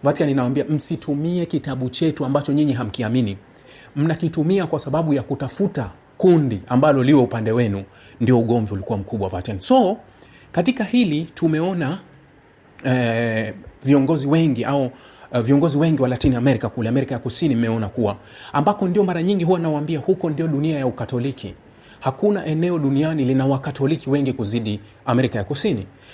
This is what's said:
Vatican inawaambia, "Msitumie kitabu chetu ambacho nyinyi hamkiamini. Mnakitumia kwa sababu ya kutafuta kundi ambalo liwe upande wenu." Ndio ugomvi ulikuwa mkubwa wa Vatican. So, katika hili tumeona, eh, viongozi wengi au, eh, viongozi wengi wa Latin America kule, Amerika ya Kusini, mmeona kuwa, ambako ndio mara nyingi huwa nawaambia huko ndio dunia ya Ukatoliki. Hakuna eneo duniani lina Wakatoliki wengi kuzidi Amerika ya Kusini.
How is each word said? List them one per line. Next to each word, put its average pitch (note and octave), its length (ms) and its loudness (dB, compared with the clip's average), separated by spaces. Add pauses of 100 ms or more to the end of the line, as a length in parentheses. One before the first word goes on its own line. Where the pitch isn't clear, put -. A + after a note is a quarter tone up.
Vatican D3 260 2
inawaambia, C3+ 400 0
"Msitumie D#3 760 -2
kitabu C3 440 -4
chetu D3 360 -2
ambacho C#3 280 0
nyinyi D3 200 2
hamkiamini. A2+ 640 -2 (580)
Mnakitumia D#3+ 720 0
kwa D#3 120 -2
sababu D3+ 340 -2
ya B2+ 100 0
kutafuta C#3 680 -4 (280)
kundi D3 500 4
ambalo C3+ 360 4
liwe C#3 180 6
upande A2+ 300 0
wenu." G#2+ 320 0 (380)
Ndio A#2+ 180 4
ugomvi A2+ 340 0
ulikuwa G2+ 240 -6
mkubwa G2 280 -6
wa F#2 60 -4
Vatican. F#2+ 280 -6
So, A3+ 380 2 (540)
katika C4+ 320 0
hili E3+ 500 0
tumeona, E3 640 -2 (840)
eh, A#2 680 0 (300)
viongozi C#3 440 2
wengi C#3+ 380 2
au, C3 260 -2 (420)
eh, B2 80 0
viongozi C#3+ 360 2
wengi D#3 240 2
wa B2+ 80 2
Latin B2+ 260 2
America A#2+ 340 2
kule, A2 200 -4
Amerika C3 260 0
ya A#2 40 -4
Kusini, C3 360 -2
mmeona A2+ 340 0
kuwa, G#2 280 -2 (360)
ambako F#3+ 340 2
ndio G3+ 160 2
mara E3+ 200 0
nyingi F#3+ 200 0
huwa F3 160 2
nawaambia D#3 400 -2
huko F#3 300 0
ndio D#3 180 -2
dunia D3+ 320 0
ya C3 80 0
Ukatoliki. A#2+ 680 -6 (460)
Hakuna G3 460 0
eneo E3 340 0
duniani C#3+ 460 0
lina C3 200 2
Wakatoliki C3+ 640 -2
wengi C3+ 240 0
kuzidi G#2+ 460 -4 (260)
Amerika B2 320 0
ya G2+ 60 -2
Kusini. C#3 440 -4 (260)